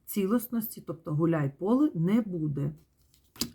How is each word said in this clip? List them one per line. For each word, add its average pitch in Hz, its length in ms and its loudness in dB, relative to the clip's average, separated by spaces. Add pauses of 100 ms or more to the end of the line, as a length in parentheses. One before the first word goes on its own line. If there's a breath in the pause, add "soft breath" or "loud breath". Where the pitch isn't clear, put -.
цілісності. 220 800 -2
Тобто 165 280 -6
Гуляйполе 165 800 2
не 185 260 2
буде 156 520 -2 (840)